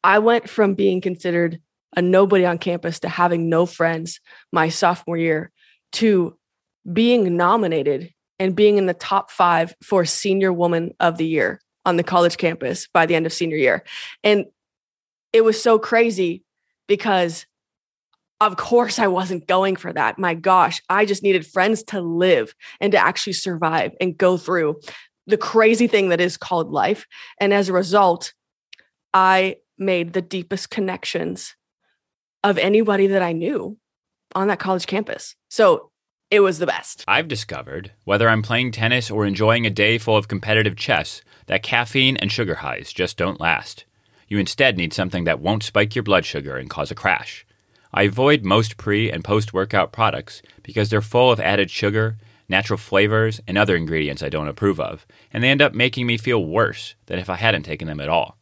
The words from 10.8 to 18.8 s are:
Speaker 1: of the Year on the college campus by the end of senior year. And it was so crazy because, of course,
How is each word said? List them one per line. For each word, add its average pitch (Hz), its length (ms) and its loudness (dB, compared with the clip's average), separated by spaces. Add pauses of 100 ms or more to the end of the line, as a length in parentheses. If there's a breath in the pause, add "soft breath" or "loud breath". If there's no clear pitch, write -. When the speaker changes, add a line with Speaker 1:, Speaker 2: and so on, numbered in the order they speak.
Speaker 1:
of 170 180 0
the 165 80 -2
Year 156 340 -2 (240)
on 180 120 2
the 170 60 0
college 175 360 2
campus 165 560 -4
by 165 100 4
the 165 100 0
end 160 120 0
of 160 60 -4
senior 165 240 -4
year. 127 280 2 (400 loud breath)
And 208 220 2 (880)
it 226 100 6
was 220 180 2
so 226 180 4
crazy 208 640 0 (460)
because, 190 560 0 (960)
of 208 160 2
course, 240 420 0